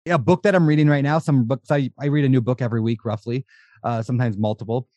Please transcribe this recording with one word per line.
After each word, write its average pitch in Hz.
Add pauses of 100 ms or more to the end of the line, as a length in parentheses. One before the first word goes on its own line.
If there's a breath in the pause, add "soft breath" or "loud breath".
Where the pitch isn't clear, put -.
a 170
book 170
that 202
I'm 170
reading 151
right 143
now, 151
some 139
books, 120
I, 143
I 143
read 147
a 135
new 131
book 123
every 117
week, 113
roughly, 117 (380 soft breath)
uh, 113
sometimes 120
multiple. 107